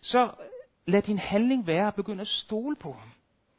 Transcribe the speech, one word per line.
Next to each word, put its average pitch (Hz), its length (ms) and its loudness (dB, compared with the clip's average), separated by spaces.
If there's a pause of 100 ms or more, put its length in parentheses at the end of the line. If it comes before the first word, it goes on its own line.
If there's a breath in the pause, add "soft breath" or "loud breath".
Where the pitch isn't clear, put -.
Så 240 320 2 (520)
lad 202 160 4
din 208 160 0
handling 220 500 2
være 170 200 2
at 208 80 -4
begynde 202 260 -6
at 214 60 -8
stole 233 480 -4
på 156 160 -10
ham. 113 180 -16 (500)